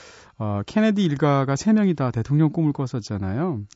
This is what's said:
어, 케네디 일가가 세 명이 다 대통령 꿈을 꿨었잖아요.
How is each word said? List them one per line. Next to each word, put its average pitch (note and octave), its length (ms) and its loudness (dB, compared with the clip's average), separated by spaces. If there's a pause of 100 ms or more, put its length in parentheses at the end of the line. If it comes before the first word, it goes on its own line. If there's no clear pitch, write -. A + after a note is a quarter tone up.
(380)
어, G#2 280 -2
케네디 G#3+ 380 2
일가가 C#3 520 2
세 G#3+ 160 2
명이 G3+ 220 4
다 C3 180 -2
대통령 C#3+ 400 2
꿈을 D#3 200 0
꿨었잖아요. A2+ 880 -4 (140)